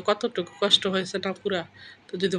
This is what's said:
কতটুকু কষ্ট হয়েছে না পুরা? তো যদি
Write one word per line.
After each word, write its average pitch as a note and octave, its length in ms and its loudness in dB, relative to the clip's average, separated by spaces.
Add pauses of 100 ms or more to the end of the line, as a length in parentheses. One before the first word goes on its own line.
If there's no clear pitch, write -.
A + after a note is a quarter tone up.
কতটুকু G#3 440 0 (120)
কষ্ট G3+ 200 4 (100)
হয়েছে F#3+ 300 -2
না F#3+ 160 -2
পুরা? F#3 240 -2 (440)
তো - 140 -10
যদি F#3+ 180 0